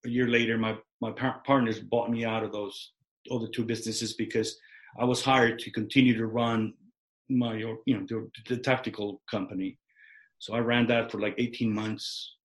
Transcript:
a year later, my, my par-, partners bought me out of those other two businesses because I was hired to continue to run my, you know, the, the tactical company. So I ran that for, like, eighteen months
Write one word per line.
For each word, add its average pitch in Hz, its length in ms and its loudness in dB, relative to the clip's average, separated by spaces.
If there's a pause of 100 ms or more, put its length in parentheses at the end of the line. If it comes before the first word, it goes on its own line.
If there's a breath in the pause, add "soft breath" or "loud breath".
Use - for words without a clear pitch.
a 123 40 -6
year 123 200 2
later, 117 300 2
my, 110 200 0 (220)
my 113 120 -4
par-, 127 320 -4
partners 120 360 4
bought 117 300 0
me 117 140 -2
out 110 180 -2
of 104 100 -6
those 104 400 -10 (380)
other 113 160 -2
two 113 180 -4
businesses 113 500 -4
because 110 440 -2 (400 loud breath)
I 117 60 0
was 123 180 2
hired 123 380 6
to - 100 -8
continue 117 460 4
to 113 100 0
run 113 480 0 (540)
my, 120 280 2
you 110 300 -6
know, 107 220 2
the, 110 220 -4 (180)
the 127 80 0
tactical 110 760 -2
company. 95 480 -4 (600 soft breath)
So - 160 -12
I 117 60 0
ran 120 280 4
that 117 220 2
for, - 100 -6
like, 107 180 -2
eighteen 117 340 0
months - 720 -6